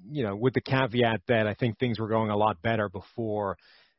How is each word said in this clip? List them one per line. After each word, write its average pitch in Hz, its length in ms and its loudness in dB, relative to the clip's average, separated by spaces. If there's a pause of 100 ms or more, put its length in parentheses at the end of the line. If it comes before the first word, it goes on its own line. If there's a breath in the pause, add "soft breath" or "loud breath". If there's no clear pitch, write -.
you 147 140 -4
know, 101 120 -2
with 117 200 0
the - 60 0
caveat 120 680 2
that 110 200 4
I 104 60 -2
think 117 240 -2
things 117 220 -2
were 110 100 -4
going 110 220 0
a 104 60 0
lot 104 240 0
better 110 280 0
before 104 640 -6 (440 soft breath)